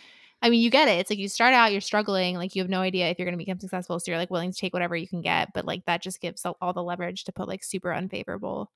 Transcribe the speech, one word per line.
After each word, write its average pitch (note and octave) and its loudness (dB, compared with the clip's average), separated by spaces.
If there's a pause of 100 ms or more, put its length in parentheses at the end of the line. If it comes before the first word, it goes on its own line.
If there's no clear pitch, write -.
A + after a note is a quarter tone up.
(420)
I A#3+ 4
mean, A#3 6
you A#3 6
get C4+ 6
it. F3+ 4
It's F#3+ -2
like G#3 -2
you G3 -4
start A#3+ 4
out, A#3 8
you're G3+ 0
struggling, G3 0
like, F3 -4
you F#3+ 0
have F#3 -4
no F#3 0
idea F#3 2
if F3 -2
you're F3+ -4
gonna F3 -2
become F3+ -6
successful, F3+ -6
so F3 -6
you're, E3 -2
like, F3+ -4
willing F3+ -2
to - -8
take F#3 -4
whatever F3 -2
you E3 -6
can F3 -6
get, E3 0
but, - -4
like, F3 -6
that F3 -2
just - -10
gives - -8
all, F3+ -6
all F3+ -2
the F3+ -6
leverage F3+ -6
to F#3 -10
put, - -8
like, F#3+ -8
super F3 -4
unfavorable - -6